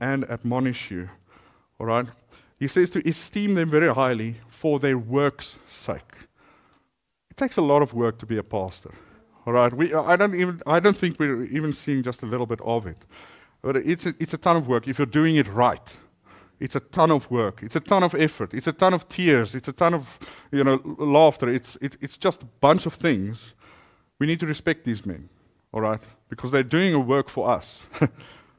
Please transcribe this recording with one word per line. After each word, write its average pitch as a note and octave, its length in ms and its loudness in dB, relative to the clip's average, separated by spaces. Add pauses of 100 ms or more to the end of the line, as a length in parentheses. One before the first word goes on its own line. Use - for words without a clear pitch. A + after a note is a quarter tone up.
and C3+ 300 -2
admonish A#2+ 640 -4
you." F2+ 160 -8 (720)
All A2+ 60 -6
right? A#2 200 0 (540)
He C#3 80 -2
says F3 220 2
to - 180 -2
esteem G#3 460 -2
them E3 160 0
very D3+ 220 4
highly A#2 440 0 (120)
for D3 300 -2
their C3+ 200 0
work's C3+ 680 -2
sake. - 640 -14 (1000)
It - 80 -20
takes C4 180 -4
a F#3 60 2
lot C#3+ 180 4
of C3+ 140 0
work A#2 240 -2
to - 80 -14
be A2+ 100 -4
a G2+ 60 -4
pastor. F#2+ 500 -8 (540)
All A#2+ 80 -2
right? A#2+ 180 4
We, C#3+ 220 0
I D#3+ 220 2
don't G3+ 180 2
even, F3+ 320 -2
I D#3 120 4
don't G3 180 4
think F3 220 -2
we're C3+ 260 -2
even D3 280 -4
seeing C#3 300 -2
just B2 200 -6
a B2 40 -10
little A#2+ 200 -2
bit A#2 140 -6
of A2+ 260 -2
it. E2 120 -12 (640)
But C3+ 140 -2
it's E3 280 -2
a, E3+ 140 -4
it's - 160 -6
a - 40 -10
ton E3+ 200 2
of C3+ 100 -2
work A#2+ 200 0
if C3 100 -6
you're C#3+ 80 0
doing D#3 300 2
it B2+ 120 2
right. A2 400 0 (720)
It's - 180 -8
a C3+ 40 -2
ton D#3+ 300 2
of C#3+ 200 0
work. A2+ 320 -2
It's A2 140 -10
a D3+ 40 0
ton F#3+ 220 4
of E3+ 120 2
effort. C#3+ 380 0
It's - 140 -8
a E3 60 0
ton F#3 200 4
of F3 160 -4
tears. C3+ 460 2
It's B2+ 140 -10
a C3+ 40 -8
ton F3 220 2
of, C#3 240 -8 (340)
you C#3 100 2
know, C3+ 200 4 (160)
laughter. D3 500 4
It's, B2 320 -4
it, C3+ 220 -8
it's - 160 -12
just - 240 -2
a B2 40 -18 (140)
bunch D#3 240 4
of E3 80 -4
things. A2 600 -4 (640)
We D3 80 -2
need E3 140 -2
to F3 60 -4
respect D#3 380 -4
these A2+ 220 -4
men, D#2+ 240 -10 (420)
all A2 80 -4
right? A2 200 0 (280)
Because B2 220 -10
they're C3+ 120 2
doing E3 300 2
a C#3+ 80 2
work C3+ 300 0
for A#2+ 200 -2
us. - 340 -4 (160)
<laughs> D3+ 100 2 (480)